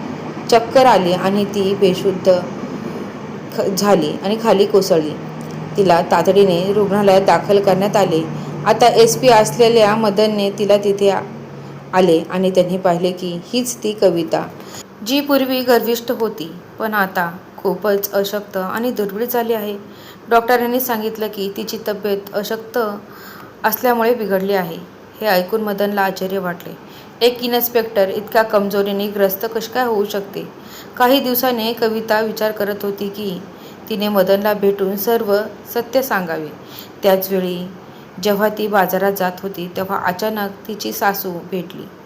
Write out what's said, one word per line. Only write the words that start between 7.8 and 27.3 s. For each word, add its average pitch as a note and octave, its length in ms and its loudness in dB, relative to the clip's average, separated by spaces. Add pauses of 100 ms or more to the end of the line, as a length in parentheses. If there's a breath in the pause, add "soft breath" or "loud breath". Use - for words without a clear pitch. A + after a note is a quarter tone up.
आले. F3 280 2 (420 loud breath)
आता A3+ 220 6
एसपी A#3 400 4
असलेल्या A3+ 680 6
मदनने G#3+ 640 2
तिला G3+ 180 4
तिथे G3+ 320 2
आ-, F#3 120 2 (720 loud breath)
आले E3+ 360 4
आणि F#3 220 0
त्यांनी F3+ 260 2
पाहिले F3+ 340 0
की F3 280 -8 (140)
हीच B3 300 -4
ती G#3+ 100 -2
कविता, E3+ 540 0 (600 loud breath)
जी C#4 140 0
पूर्वी C4+ 400 0
गर्विष्ठ A#3 500 0
होती A3 400 -6 (280)
पण A3 140 -4
आता F#3+ 440 -2 (200)
खूपच G3+ 540 -2
अशक्त G3+ 460 -4
आणि G#3+ 340 -4
दुर्बळ G3+ 340 -4
झाली A#3 280 -2
आहे. G#3 240 -6 (520 loud breath)
डॉक्टरांनी A#3+ 500 2
सांगितलं A3 480 -4
की G3 300 -6
तिची G#3+ 200 -8 (100)
तब्येत G3+ 300 -2 (160)
अशक्त A3 460 -6 (840 loud breath)
असल्यामुळे A3+ 500 2
बिघडली G3 400 -2
आहे. E3+ 240 -2 (440)
हे G#3+ 60 -4
ऐकून F#3 340 0
मदनला G3+ 400 -2
आश्चर्य F#3+ 380 -2
वाटले. F3 500 -8 (320 loud breath)
एक A#3+ 220 2